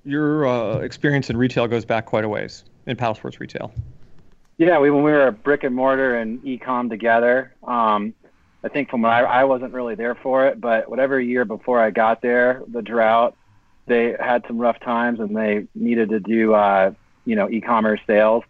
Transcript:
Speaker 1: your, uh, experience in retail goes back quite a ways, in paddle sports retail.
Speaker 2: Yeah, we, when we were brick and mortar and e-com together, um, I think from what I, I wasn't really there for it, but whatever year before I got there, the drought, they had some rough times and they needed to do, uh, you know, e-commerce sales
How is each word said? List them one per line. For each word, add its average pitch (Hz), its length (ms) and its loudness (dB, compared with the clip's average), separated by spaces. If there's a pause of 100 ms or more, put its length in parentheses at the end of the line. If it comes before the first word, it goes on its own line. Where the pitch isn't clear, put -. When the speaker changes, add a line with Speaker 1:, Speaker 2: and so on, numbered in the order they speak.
Speaker 1:
your, 147 420 0
uh, 110 320 -2
experience 131 520 -2
in 117 60 -4
retail 123 300 0
goes 113 180 -2
back 110 220 -2
quite 110 180 -2
a 107 40 -4
ways, - 360 -8 (220)
in 131 100 -6
paddle 117 180 -2
sports - 260 -12
retail. - 320 -12 (840)
Speaker 2:
Yeah, 165 240 4
we, 143 100 4
when 143 140 4
we 151 80 4
were 139 180 4
brick 143 320 -2
and 131 140 -2
mortar 131 400 0
and 117 280 -6
e-com 123 460 -4
together, 117 720 0
um, 110 520 0 (500)
I - 40 -8
think 139 220 -6
from 120 120 -2
what 117 100 2
I, 120 100 4
I 123 220 2
wasn't 127 280 -2
really 120 220 -6
there 117 220 -4
for 131 300 0
it, 135 140 -2
but 113 300 -2
whatever 131 300 0
year 123 240 -2
before 113 360 -2
I 110 100 2
got 113 300 2
there, 123 460 0
the 117 160 -8
drought, 113 540 2 (500)
they 117 320 0
had 120 300 -2
some 117 100 -6
rough 120 220 0
times 117 400 -4
and 107 140 -4
they 107 420 -2
needed 113 340 0
to 110 80 0
do, 110 360 0
uh, 98 380 4 (320)
you 113 120 -2
know, 101 120 0
e-commerce 110 560 -2
sales 110 460 4